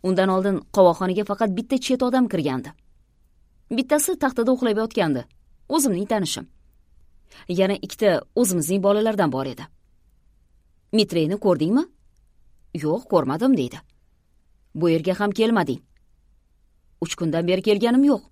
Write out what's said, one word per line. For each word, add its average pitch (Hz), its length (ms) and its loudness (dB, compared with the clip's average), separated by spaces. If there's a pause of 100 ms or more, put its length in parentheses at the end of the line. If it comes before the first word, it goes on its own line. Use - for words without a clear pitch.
Undan 190 260 2
oldin 190 260 0 (180)
qovoqxonaga 185 520 4
faqat 202 320 -2
bitta 254 200 -2
chet 254 260 -2
odam 254 240 2
kirgandi. 139 460 -4 (960)
Bittasi 294 480 0
taxtada 254 320 0
uxlab 254 260 0
yotgandi. 196 480 -2 (440)
O'zimning 226 400 -2
tanishim. 202 380 -4 (1000)
Yana 190 280 0
ikkita - 460 0 (140)
o'zimizning 185 480 0
bolalardan 202 480 2
bor 135 140 -4
edi. 123 180 -12 (1300)
Mitreyni 180 440 0
ko'rdingmi? 190 460 0 (920)
"Yo'q, 160 320 -4
ko'rmadim", 175 500 0
deydi. 123 200 -6 (1000)
"Bu 165 140 0
yerga 165 300 0
ham 208 120 -2
kelmading." 214 500 0 (1200)
"Uch 170 140 -8
kundan 165 320 -2
beri 185 140 0
kelganim 233 420 2
yo'q." 285 280 2